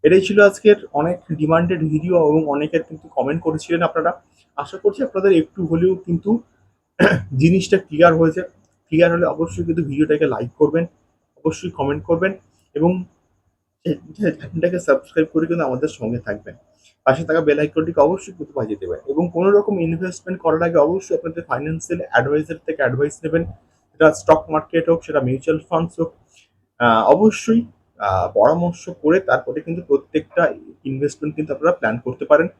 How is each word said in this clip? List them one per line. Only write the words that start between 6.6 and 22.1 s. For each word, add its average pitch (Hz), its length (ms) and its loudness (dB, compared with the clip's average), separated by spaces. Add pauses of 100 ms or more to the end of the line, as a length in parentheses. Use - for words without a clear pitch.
<clears throat> 175 380 0
জিনিসটা 180 400 2
ক্লিয়ার 165 380 4
হয়েছে। 160 260 2 (460)
ক্লিয়ার 170 240 4
হলে 170 140 2
অবশ্যই 165 380 -4
কিন্তু 165 200 -2
ভিডিওটাকে 147 440 0
লাইক 123 300 -6
করবেন, 156 280 0 (520)
অবশ্যই 160 320 -6
কমেন্ট 143 340 -6
করবেন 170 300 -2 (400)
এবং 180 300 0 (1120)
চ্যানেলটাকে 175 640 -4
সাবস্ক্রাইব 156 540 -2
করে 160 140 0
কিন্তু 165 180 -2
আমাদের 131 220 -4
সঙ্গে 120 320 -6
থাকবেন। 104 360 -10 (500)
পাশে 147 180 2
থাকা 160 180 0
বেল 151 180 2
আইকনটিকে 160 420 -2
অবশ্যই 185 320 0
কিন্তু - 200 -16
বাজিয়ে 107 260 -6
দেবেন। 87 280 -8
এবং 160 260 -2
কোনো 185 180 2
রকম 202 280 2
ইনভেস্টমেন্ট 180 640 -6
করার 160 220 0
আগে 170 140 0
অবশ্যই 165 400 0
আপনাদের 165 300 -8
ফাইন্যান্সিয়াল 160 540 -6 (100)